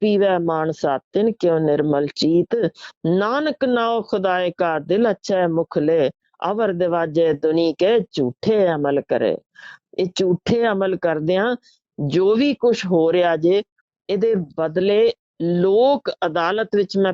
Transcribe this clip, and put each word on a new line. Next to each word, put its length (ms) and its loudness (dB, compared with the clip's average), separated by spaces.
ਪੀਵੈ 380 2
ਮਾਨਸਾ 600 -2
ਤਿਨ 340 -2
ਕਿਉ 260 0
ਨਿਰਮਲ 560 0
ਚੀਤ। 560 0
ਨਾਨਕ 580 -2
ਨਾਉ 380 0
ਖੁਦਾਏ 540 -2
ਕਾ 220 -2
ਦਿਲ 340 0
ਅਛੈ 340 -2
ਮੁਖ 320 -2
ਲੈ, 320 2
ਅਵਰ 220 -2
ਦਿਵਾਜੇ 600 0
ਦੁਨੀ 460 0
ਕੇ 220 2
ਝੂਠੇ 680 0
ਅਮਲ 320 0
ਕਰੇ। 360 -2
ਇਹ 160 -2
ਝੂਠੇ 520 0
ਅਮਲ 300 -2
ਕਰਦਿਆਂ 600 -2
ਜੋ 280 2
ਵੀ 200 2
ਕੁਛ 320 0
ਹੋ 260 2
ਰਿਹਾ 240 2
ਜੇ, 260 2
ਇਹਦੇ 240 0
ਬਦਲੇ 760 0
ਲੋਕ 680 2
ਅਦਾਲਤ 500 -2
ਵਿੱਚ, 220 -2
ਮੈਂ 160 2